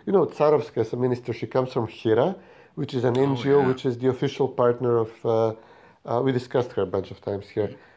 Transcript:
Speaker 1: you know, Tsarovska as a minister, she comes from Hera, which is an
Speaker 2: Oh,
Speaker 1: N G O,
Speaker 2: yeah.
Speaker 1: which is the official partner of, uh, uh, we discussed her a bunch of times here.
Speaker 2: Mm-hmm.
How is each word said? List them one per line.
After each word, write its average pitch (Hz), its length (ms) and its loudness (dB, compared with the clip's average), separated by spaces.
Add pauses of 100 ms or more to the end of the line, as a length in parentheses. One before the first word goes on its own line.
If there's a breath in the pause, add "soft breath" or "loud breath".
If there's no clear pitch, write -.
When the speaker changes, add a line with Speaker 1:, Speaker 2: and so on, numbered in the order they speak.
Speaker 1:
you 196 60 -4
know, 180 120 6
Tsarovska 151 540 2
as 110 140 -2
a 127 40 -6
minister, 123 360 -2
she 110 160 -8
comes 131 240 0
from 113 160 -2
Hera, 120 480 0 (400 loud breath)
which 143 180 -6
is 123 100 -2
an 123 140 2
Speaker 2:
Oh, 135 60 4
Speaker 1:
N 139 120 0
G 127 160 -2
O, 143 80 6
Speaker 2:
yeah. 131 60 2
Speaker 1:
which 131 180 -2
is 120 140 -2
the 127 100 0
official 135 380 0
partner 120 520 2
of, 113 280 -4
uh, 113 280 2 (500 loud breath)
uh, 120 180 -2
we 135 100 2
discussed 123 400 -2
her 101 100 -2
a 95 40 -2
bunch 95 240 -4
of - 100 -16
times 101 280 -8
here. 104 180 -4
Speaker 2:
Mm-hmm. - 100 -8 (200 loud breath)